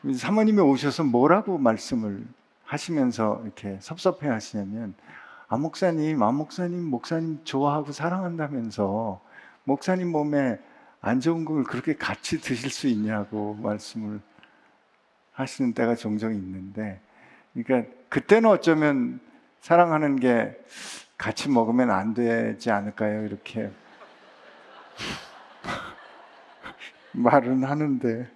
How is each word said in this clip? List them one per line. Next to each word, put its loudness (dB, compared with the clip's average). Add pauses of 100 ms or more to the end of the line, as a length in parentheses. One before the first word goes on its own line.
그럼 -2
이제 -2
사모님이 4
오셔서 4
뭐라고 4
말씀을 0 (400)
하시면서 0
이렇게 -10
섭섭해 -4
하시냐면, -6 (520)
아, -2
목사님, 0
아, 4
목사님, -4
목사님 -4
좋아하고 -2
사랑한다면서 -4 (420)
목사님 0
몸에 0 (460)
안 2
좋은 0
걸 -2
그렇게 -4
같이 -6
드실 -6
수 -4
있냐고 -2
말씀을 -6 (1120)
하시는 -2
때가 2
종종 -4
있는데, -8 (520)
그러니까 0 (160)
그때는 4
어쩌면 4 (400)
사랑하는 4
게 2 (600)
"같이 -4
먹으면 4
안 0
되지 0
않을까요?" -2
이렇게 -8 (1300)
<laughs> -14
말은 4
하는데 -2